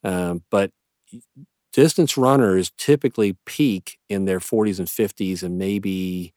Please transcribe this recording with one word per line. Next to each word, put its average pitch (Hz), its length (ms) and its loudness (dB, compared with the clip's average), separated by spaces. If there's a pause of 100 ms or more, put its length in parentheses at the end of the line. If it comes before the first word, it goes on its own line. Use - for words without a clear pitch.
Um, 90 460 -4
but 98 220 0 (1000)
distance 156 460 2
runners 123 600 4
typically 117 680 0
peak 107 520 -2 (120)
in 98 160 -2
their 92 160 0
forties 107 360 0
and 90 120 -6
fifties 95 520 -4
and 90 160 -6
maybe 95 800 -4